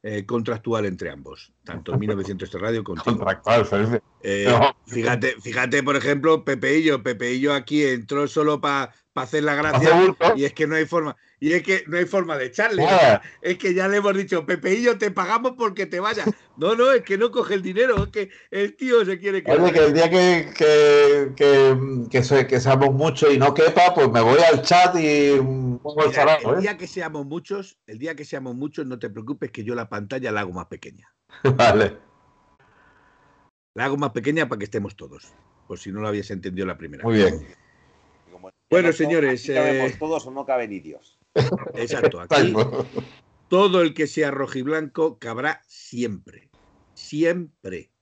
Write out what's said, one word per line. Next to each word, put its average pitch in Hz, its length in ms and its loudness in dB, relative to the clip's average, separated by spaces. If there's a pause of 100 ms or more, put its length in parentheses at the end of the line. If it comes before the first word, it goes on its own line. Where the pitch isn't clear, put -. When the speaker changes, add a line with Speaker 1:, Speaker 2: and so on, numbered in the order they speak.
Speaker 1:
eh, 104 220 -8
contractual 113 600 -4
entre 92 260 -8
ambos, 69 420 -20 (100)
tanto 85 300 -12
en 131 60 -2
mil 107 100 -4
novecientos 95 440 -8
Radio 107 300 -6
contigo. 98 340 -4
Speaker 2:
Contractual, 104 480 0
Felipe. 110 360 -2 (200)
Speaker 1:
Eh, 101 280 -4
Speaker 2:
No. 123 260 2 (100)
Speaker 1:
fíjate, 117 560 -4
fíjate, 123 400 -2
por 139 140 -2
ejemplo, 143 480 0
Pepeillo. 139 600 0
Pepeillo 127 500 -2
aquí 143 320 -2
entró 135 420 -4
solo 151 340 0
pa, 139 320 -4 (200)
pa 131 100 -8
hacer 147 200 -4
la 147 120 0
gracia 151 400 4
Speaker 2:
Hace 185 120 6
bulto. 175 280 2
Speaker 1:
y 139 100 0
es 135 80 -4
que 156 140 -2
no 156 80 -4
hay 160 100 0
forma, 156 300 -4 (240)
y 151 140 -2
es 175 100 0
que 190 240 -2
no 160 100 -4
hay 175 80 0
forma 175 320 -4
de 131 80 -4
echarle. 202 380 -2
Speaker 2:
Nada. 156 380 6 (200)
Speaker 1:
Es 180 160 -4
que 185 160 -2
ya 185 140 0
le 202 100 0
hemos 202 180 0
dicho, 180 300 -4
"Pepeillo, 196 520 0
te 208 140 -2
pagamos 220 460 -2
porque 202 300 -4
te 175 120 -6
vayas". 214 300 -4 (260)
No, 180 200 -2
no, 247 160 4
es 247 120 4
que 196 140 -4
no 233 140 0
coge 214 240 -4
el 196 60 -4
dinero, 196 440 0
es - 40 -14
que 196 200 -8 (220)
el 202 240 -4
tío 247 300 2
se 185 140 -4
quiere 190 240 -4
quedar. 147 180 2
Speaker 2:
Oye, 180 120 2
que 160 120 6
el 147 80 2
día 165 160 4
que, 180 480 2
que, 147 800 6
que, 135 420 6 (320)
que 123 140 0
se-, 131 240 2
que 127 120 0
seamos 135 340 4
muchos 151 400 2
y 131 40 4
no 135 160 4
quepa, 170 400 4
pues 143 160 4
me 117 120 2
voy 120 180 6 (120)
al 139 120 2
chat 180 320 4
y 147 420 4
pongo 131 680 -2
el 143 60 4
Speaker 1:
Mira, 123 120 0
Speaker 2:
zarabo, 147 320 4
Speaker 1:
el 165 40 2
Speaker 2:
¿eh? 190 40 -2
Speaker 1:
día 208 160 -4
que 175 100 -14
seamos 160 400 -10
muchos, 175 580 -10
el 107 140 -18
día 160 160 -8
que 147 100 -16
seamos 135 300 -10
muchos, 147 320 -8
no 127 120 -10
te 113 120 -10
preocupes 107 400 -12
que 113 120 -14
yo 117 120 -8
la 117 140 -8
pantalla 110 420 -8
la 104 100 -4
hago 92 120 -8
más 87 140 -12
pequeña. - 460 -20 (160)
Speaker 2:
<laughs> - 140 -14 (120)
Vale. 107 420 4 (1800)
Speaker 1:
La 117 100 -4
hago 139 120 -2
más 143 140 -4
pequeña 139 380 -2
para 117 100 -6
que 101 60 -8
estemos 104 300 -8
todos, 69 360 -20 (360)
por 90 100 -14
si 98 140 -16
no 104 100 -10
lo 107 60 -6
habías 104 240 -6
entendido 95 340 -8
la 87 120 -8
primera - 260 -16
Speaker 2:
Muy 113 160 2
Speaker 1:
vez. 85 200 4
Speaker 2:
bien. - 140 -20 (800)
Speaker 3:
Como 90 180 -20 (220)
Speaker 1:
Bueno, 175 180 4
Speaker 3:
aquí 147 80 -2
Speaker 1:
señores, 147 480 0
Speaker 3:
cabemos 135 460 -2
Speaker 1:
eh, - 80 -16
Speaker 3:
todos 151 260 -6
o 131 60 -16
no 135 160 -12
cabe 123 200 -4
ni 101 120 -12
Dios. 76 400 -20 (560)
Speaker 1:
Exacto, 117 440 -4
aquí 87 140 -4 (200)
Speaker 2:
Exacto. 110 340 -2 (600)
Speaker 1:
todo 185 360 2
el 156 100 0
que 151 140 -4
sea 147 240 -2
rojiblanco 139 880 -4
cabrá 120 480 -8
siempre, - 840 -12 (460)
siempre. 151 960 -6 (100)